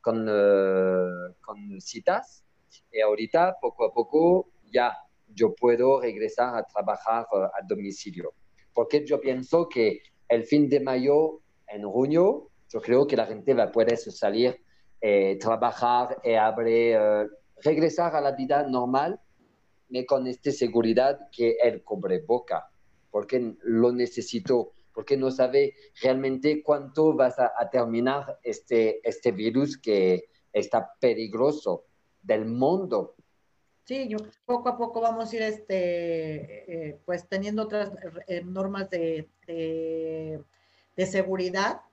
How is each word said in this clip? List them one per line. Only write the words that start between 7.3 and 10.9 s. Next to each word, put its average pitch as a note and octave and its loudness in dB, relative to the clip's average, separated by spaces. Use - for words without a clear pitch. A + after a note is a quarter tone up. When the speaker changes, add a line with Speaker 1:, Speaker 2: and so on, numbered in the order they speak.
Speaker 1:
eh, G#2 2
a G2 -2
domicilio, G2 -8
porque D3 2
yo D3 0
pienso C3 0
que A2 0
el A#2 2
fin D3 4
de C3+ 2
mayo, C#3 0